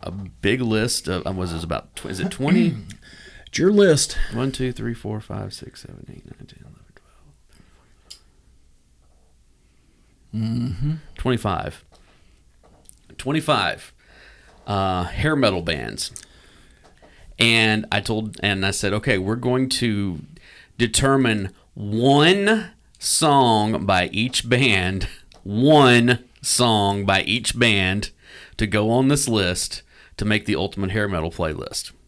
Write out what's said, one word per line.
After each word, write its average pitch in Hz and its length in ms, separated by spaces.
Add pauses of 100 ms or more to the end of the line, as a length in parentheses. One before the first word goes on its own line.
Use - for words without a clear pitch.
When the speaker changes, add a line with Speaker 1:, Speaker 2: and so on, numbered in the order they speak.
Speaker 1:
a - 60
big 101 500
list 113 460
of, 90 200
uh, 87 60
was 92 200
it 82 100
about 82 320
tw-, - 120
is 92 140
it 185 100
twenty? 165 500
Speaker 2:
<clears throat> - 40 (600)
It's - 120
your 180 120
list. 196 460 (160)
Speaker 1:
One, 127 180
two, 127 220
three, 117 220
four, 107 260
five, 101 320
six, - 300
seven, - 280
eight, - 140
nine, - 220
ten, - 160
eleven, - 180 (160)
twelve, - 1200 (2250)
Speaker 2:
Mm-hmm. 117 580 (240)
Speaker 1:
twenty-five. 113 680 (1300)
Twenty-five, 131 760 (720)
uh, 95 380
hair 151 320
metal 101 260
bands. 67 480 (1300)
And 113 540
I 104 80
told, 110 420
and 98 220
I 98 60
said, 101 240
"Okay, 107 240
we're 98 180
going 127 340
to 101 500 (580)
determine 120 720 (220)
one 151 960 (280)
song 117 840
by 92 240
each 117 400
band, 98 600 (340)
one 120 840 (160)
song 101 640
by 95 180
each 117 360
band 101 520 (460)
to 113 100
go 107 240
on 131 180
this 143 200
list 95 540 (340)
to - 80
make 107 220
the 101 100
ultimate 95 360
hair 104 160
metal 82 220
playlist." - 640 (160)